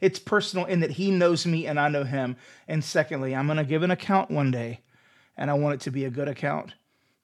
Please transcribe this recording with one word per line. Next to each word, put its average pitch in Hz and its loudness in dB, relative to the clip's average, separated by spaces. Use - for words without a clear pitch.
It's 190 2
personal 196 0
in 180 0
that 147 0
he 196 0
knows 175 4
me 165 0
and 147 0
I 147 4
know 143 0
him. 127 -2
And 156 -2
secondly, 139 -2
I'm 139 0
gonna 156 0
give 156 0
an 180 2
account 190 2
one 143 2
day, 117 -6
and 143 -4
I 143 0
want 147 2
it - -8
to 139 -6
be 135 -4
a 131 -4
good 143 -4
account. 147 -4